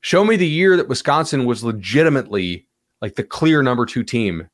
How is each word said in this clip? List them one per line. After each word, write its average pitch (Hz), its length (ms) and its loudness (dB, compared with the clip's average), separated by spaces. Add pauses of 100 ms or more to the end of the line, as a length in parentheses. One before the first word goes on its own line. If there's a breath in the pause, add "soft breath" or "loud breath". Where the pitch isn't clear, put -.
show 185 240 2
me 220 120 2
the 180 120 2
year 180 280 4
that 170 120 -2
Wisconsin 143 580 -2
was 117 160 -2
legitimately, 107 1040 -2 (340)
like, 101 140 -8
the 107 100 -6
clear 160 380 2
number 123 240 0
two 120 160 -6
team 95 520 -4